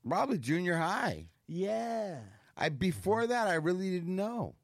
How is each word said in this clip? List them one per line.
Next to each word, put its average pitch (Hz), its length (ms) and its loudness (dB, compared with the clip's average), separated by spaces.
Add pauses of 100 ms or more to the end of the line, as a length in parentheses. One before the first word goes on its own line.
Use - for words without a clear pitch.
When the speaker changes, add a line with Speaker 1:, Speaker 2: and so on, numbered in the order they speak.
Speaker 1:
Probably 220 300 2
junior 165 400 2
high. 165 500 0 (200)
Speaker 2:
Yeah. 208 720 -2 (360)
Speaker 1:
I, 156 140 0
before 190 580 2
that, 233 200 2
I 175 80 4
really 180 340 0
didn't 180 260 -2
know. 202 480 -4